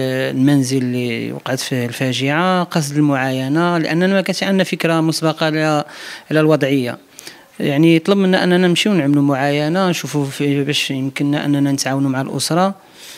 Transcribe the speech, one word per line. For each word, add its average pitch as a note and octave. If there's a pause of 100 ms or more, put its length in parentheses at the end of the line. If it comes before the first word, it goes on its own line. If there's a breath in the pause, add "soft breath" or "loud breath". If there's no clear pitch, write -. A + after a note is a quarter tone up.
المنزل C3
اللي B2
وقعت C3+
فيه B2
الفاجعة C#3+
قصد D3
المعاينة، C#3+
لأننا E3
ما G3
كانش F#3
عندنا F#3+
فكرة E3
مسبقة D#3+
على، D#3 (460 loud breath)
على D3+
الوضعية. C#3 (600 loud breath)
يعني، D#3+
طلب G3
منا F#3
أننا F3+
نمشيو G3
نعملوا C#3+
معاينة، D3
نشوفوا D3
في، C#3+
باش C#3+
يمكننا C#3+
أننا C#3+
نتعاونوا C#3
مع C3
الأسرة. E3+ (440 loud breath)